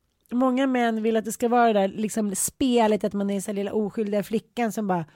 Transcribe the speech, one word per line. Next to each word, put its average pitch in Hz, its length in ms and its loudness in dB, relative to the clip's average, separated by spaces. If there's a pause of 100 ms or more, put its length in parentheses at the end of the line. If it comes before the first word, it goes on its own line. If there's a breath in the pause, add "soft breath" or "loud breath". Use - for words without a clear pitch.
(320)
många 254 360 2
män 233 360 0
vill 220 140 2
att 208 80 0
det 220 60 -6
ska 233 160 -2
vara 233 260 4
det 208 60 2
där, 196 80 4
liksom, 208 480 -4
spelet 233 680 2
att 214 100 -2
man 202 160 -2
är 202 120 -2
så 220 100 -8
här 202 40 -8
lilla 202 180 -4
oskyldiga 208 500 -2
flickan 220 480 -4
som 214 160 -4
bara, 175 180 0 (100)